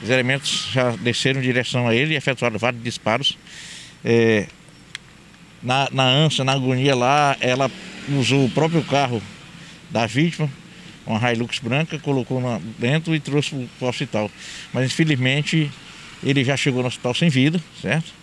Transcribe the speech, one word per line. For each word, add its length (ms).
Os 40
elementos 640
já 260
desceram 420
em 40
direção 440
a 80
ele 180
e 20
efetuaram 440
vários 240
disparos. 520
É, 400
na, 280
na 120
ânsia, 400
na 80
agonia 440
lá, 460
ela 300
usou 260
o 60
próprio 320
carro 360
da 160
vítima, 420
uma 260
Hilux 240
branca, 400
colocou 420
lá 220
dentro 380
e 40
trouxe 300
pro, 180
pro 80
hospital. 420
Mas 140
infelizmente 840
ele 200
já 120
chegou 280
no 40
hospital 280
sem 140
vida, 300
certo? 420